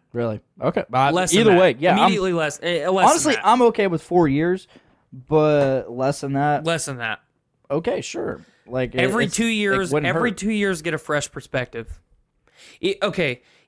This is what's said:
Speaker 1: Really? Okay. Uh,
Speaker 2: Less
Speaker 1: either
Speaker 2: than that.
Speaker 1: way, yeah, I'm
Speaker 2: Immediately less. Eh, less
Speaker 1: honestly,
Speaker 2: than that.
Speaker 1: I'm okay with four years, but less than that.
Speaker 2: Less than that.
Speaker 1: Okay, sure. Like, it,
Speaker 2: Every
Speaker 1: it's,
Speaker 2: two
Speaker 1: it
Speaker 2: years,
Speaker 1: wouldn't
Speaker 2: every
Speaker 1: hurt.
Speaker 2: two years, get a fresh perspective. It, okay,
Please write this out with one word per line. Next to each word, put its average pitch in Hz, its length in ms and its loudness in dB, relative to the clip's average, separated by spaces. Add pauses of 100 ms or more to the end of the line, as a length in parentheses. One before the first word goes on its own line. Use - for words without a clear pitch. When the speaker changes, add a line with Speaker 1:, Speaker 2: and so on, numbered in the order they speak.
(120)
Speaker 1:
Really? 117 300 -6 (180)
Okay. - 240 -2 (100)
Uh, 135 200 2
Speaker 2:
Less 170 200 0
Speaker 1:
either 220 120 4
Speaker 2:
than 202 100 6
that. 180 60 6
Speaker 1:
way, 160 180 4
yeah, 175 140 2
I'm - 60 2
Speaker 2:
Immediately 185 340 2
less. 156 280 -2
Eh, 170 280 -2
less 190 200 4
Speaker 1:
honestly, 311 260 2
Speaker 2:
than - 80 -4
that. 190 40 0
Speaker 1:
I'm 247 140 4
okay 226 260 4
with 170 140 -2
four 175 260 2
years, 165 400 0 (460)
but 135 760 2
less 131 300 -2
than 139 140 -6
that. 147 320 0
Speaker 2:
Less 165 180 -2
than 135 140 -8
that. 113 240 -6 (480)
Speaker 1:
Okay, - 320 -2
sure. - 400 -10 (260)
Like, 127 260 -4
it, 127 60 -4
Speaker 2:
Every 226 260 0
Speaker 1:
it's, 175 100 -6
Speaker 2:
two 226 100 0
Speaker 1:
it 226 60 0
Speaker 2:
years, 196 420 0
Speaker 1:
wouldn't 156 200 0
Speaker 2:
every 226 180 0
Speaker 1:
hurt. - 80 -12
Speaker 2:
two 208 120 -4
years, 196 300 -2
get 160 120 -4
a 156 40 -4
fresh 147 340 -4
perspective. 123 720 -8 (800)
It, 190 200 -2
okay, 165 420 -2 (240)